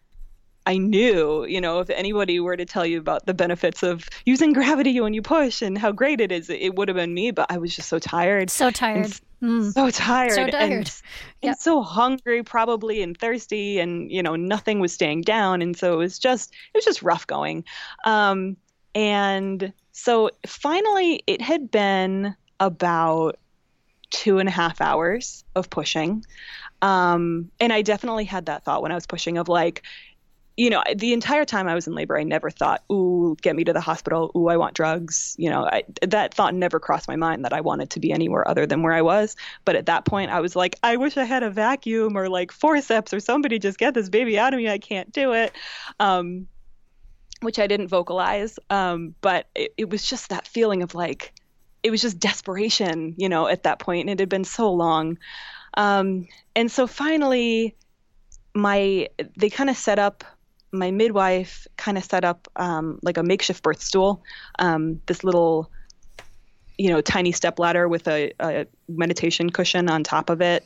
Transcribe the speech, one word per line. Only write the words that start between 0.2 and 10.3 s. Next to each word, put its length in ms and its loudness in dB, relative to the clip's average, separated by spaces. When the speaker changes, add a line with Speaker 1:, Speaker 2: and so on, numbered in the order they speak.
Speaker 1:
I 120 2
knew, 680 2
you 160 -4
know, 180 -2
if 120 -4
anybody 480 0
were 180 -2
to 80 -6
tell 200 -2
you 140 -2
about 260 -4
the 100 -2
benefits 480 0
of 260 -2
using 280 4
gravity 460 2
when 140 0
you 80 -2
push 400 2
and 160 -2
how 140 2
great 280 0
it 120 0
is, 180 -4
it 260 -4
would 140 0
have 80 -2
been 160 -2
me, 180 -2
but 200 0
I 80 -2
was 160 -4
just 120 -12
so 120 -2
tired. 500 0
Speaker 2:
So 160 0
Speaker 1:
And 100 2
Speaker 2:
tired. 300 0
Speaker 1:
s-, 160 -8
Speaker 2:
Mm. 300 2
Speaker 1:
so 200 4
tired 400 2